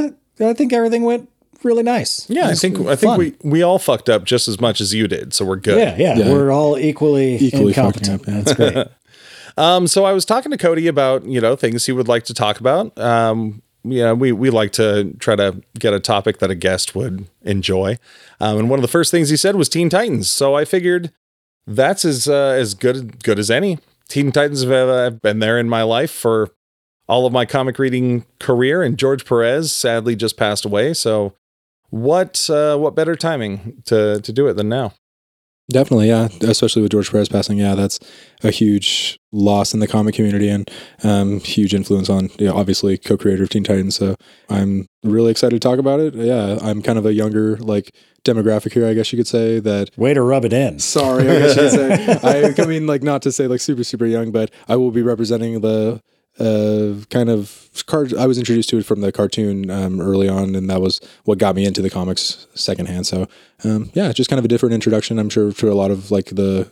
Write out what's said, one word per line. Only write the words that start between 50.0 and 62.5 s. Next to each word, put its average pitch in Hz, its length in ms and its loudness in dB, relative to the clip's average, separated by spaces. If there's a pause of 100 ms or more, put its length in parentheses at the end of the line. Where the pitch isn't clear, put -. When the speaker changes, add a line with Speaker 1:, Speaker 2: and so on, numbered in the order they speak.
Speaker 1:
to 139 80 2
rub 123 220 2
it 110 100 0
in. 127 260 0
Speaker 3:
Sorry, 135 500 0
I 156 100 6
guess 143 160 6
you 139 60 4
could 143 100 4
say. 170 520 2
Speaker 1:
<laughs> 147 360 2
Speaker 3:
I, - 20 4
I 170 40 4
mean, 160 200 -2
like, 147 160 0
not 139 200 0
to 135 100 -2
say, 135 160 -2
like, 123 140 -2
super, 120 240 -4
super 117 200 -4
young, 113 260 -2
but 110 200 0 (160)
I 113 80 2
will 127 160 2
be 120 100 0
representing 113 600 -2
the, 110 400 0 (380)
uh, 107 720 0
kind 120 180 0
of 104 400 -4 (160)
cart-, 143 280 -2
I 131 120 0
was 127 140 2
introduced 117 300 0
to 120 100 0
it 104 60 -4
from 104 160 -2
the 98 100 0
cartoon, 101 580 -2
um, 95 320 -4
early 98 260 2
on, 95 280 -2
and 95 140 -4
that 92 120 0
was 92 180 -2 (260)
what 104 120 2
got 98 180 2
me 98 100 0
into 95 160 -2
the 95 100 0
comics - 640 -6